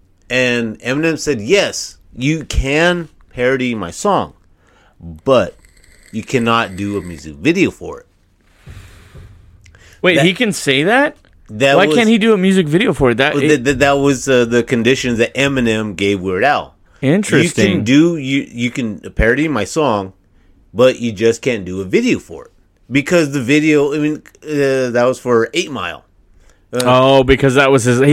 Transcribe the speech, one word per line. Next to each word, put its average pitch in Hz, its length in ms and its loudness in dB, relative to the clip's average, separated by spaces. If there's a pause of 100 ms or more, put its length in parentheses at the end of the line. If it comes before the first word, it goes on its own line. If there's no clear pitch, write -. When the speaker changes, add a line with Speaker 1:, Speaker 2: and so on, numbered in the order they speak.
(300)
Speaker 1:
And 120 520 -2
Eminem 151 360 -2
said, 143 220 -4
"Yes, 131 580 -2 (160)
you 143 300 -4
can 160 640 0 (220)
parody 127 440 -2
my 92 180 -6
song, 151 420 -2 (680)
but 85 560 0 (560)
you 107 120 -8
cannot 117 520 0
do 101 220 -6
a 95 40 -6
music 78 340 -14
video 139 360 0
for 80 300 -14
it." - 40 -20 (2000)
Speaker 2:
Wait, 175 140 2
Speaker 1:
That 143 100 2
Speaker 2:
he 185 80 2
can 208 200 -2
say 139 300 -2
that? 254 340 0 (340)
Speaker 1:
that 135 240 2
Speaker 2:
Why 180 120 4
Speaker 1:
was 151 80 2
Speaker 2:
can't 233 140 4
he 233 80 4
do 220 160 4
a 208 40 2
music 185 300 2
video 180 260 0
for 135 180 2
it? 113 60 0
That 139 160 0
Speaker 1:
Well, 139 100 0
Speaker 2:
it 147 40 2
Speaker 1:
th-, 147 160 2
th-, 135 140 0
that 139 160 2
was, 139 360 0
uh, 123 160 4
the 117 180 0
conditions 120 540 0
that 113 160 -2
Eminem 117 640 -2
gave 98 260 -2
Weird 95 220 -2
Al. 123 320 -2 (260)
Speaker 2:
Interesting. 165 680 0
Speaker 1:
You 98 100 0
can 101 60 -4
do, 151 340 2
you, 139 320 -4
you 120 220 -6
can 117 280 -8
parody 131 480 -2
my 123 180 -4
song, 104 480 -2 (600)
but 123 260 2
you 117 120 -4
just 113 300 0
can't 113 240 -4
do 92 160 -8
a 98 40 -6
video 139 340 0
for - 260 -18
it. - 60 -20 (400)
Because 143 420 0
the 143 80 -2
video, 147 520 2
I 156 40 -4
mean, 151 260 -4 (200)
uh, 139 480 -2
that 120 160 0
was 127 120 -2
for 117 340 0
Eight 165 180 -4
Mile. 87 340 -10 (680)
Uh, 123 140 -4
Speaker 2:
Oh, 131 380 4
because 131 320 2
that 139 160 4
was 135 120 4
his, 120 160 2
he 139 140 6